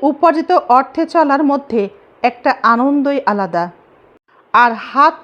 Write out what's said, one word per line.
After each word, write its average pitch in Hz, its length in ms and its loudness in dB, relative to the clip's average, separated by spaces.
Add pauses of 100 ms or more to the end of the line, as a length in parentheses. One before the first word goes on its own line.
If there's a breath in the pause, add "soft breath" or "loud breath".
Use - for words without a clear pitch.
উপার্জিত 311 500 0
অর্থে 277 540 0
চলার 302 380 0
মধ্যে 226 440 -2 (340)
একটা - 400 0
আনন্দই 269 640 0
আলাদা, 175 440 -2 (840 soft breath)
আর 240 200 4
হাত 277 520 0